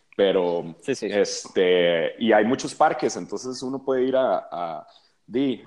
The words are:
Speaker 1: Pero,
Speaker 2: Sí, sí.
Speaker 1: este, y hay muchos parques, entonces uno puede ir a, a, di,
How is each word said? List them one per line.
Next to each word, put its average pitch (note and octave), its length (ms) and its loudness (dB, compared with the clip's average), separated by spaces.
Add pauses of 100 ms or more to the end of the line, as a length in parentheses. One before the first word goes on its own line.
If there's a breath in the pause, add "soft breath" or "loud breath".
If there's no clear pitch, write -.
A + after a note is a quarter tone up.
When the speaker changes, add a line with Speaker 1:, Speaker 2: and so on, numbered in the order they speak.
(140)
Speaker 1:
Pero, F2 680 2
Speaker 2:
Sí, C3+ 120 -4
sí. A2 160 -6
Speaker 1:
este, F2+ 1080 2
y A2 140 2
hay G#2+ 140 6
muchos C3 280 -4
parques, D3+ 420 0
entonces B2 460 -10
uno C3 200 -8
puede C3 220 0
ir C3 120 0
a, A#2+ 340 0
a, E2 360 -8 (400 soft breath)
di, B2+ 400 -2